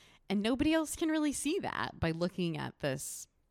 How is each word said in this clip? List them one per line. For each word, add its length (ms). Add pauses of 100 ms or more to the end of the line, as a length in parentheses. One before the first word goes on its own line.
(280)
and 140
nobody 320
else 220
can 140
really 220
see 280
that 400
by 100
looking 480
at 220
this 480 (220)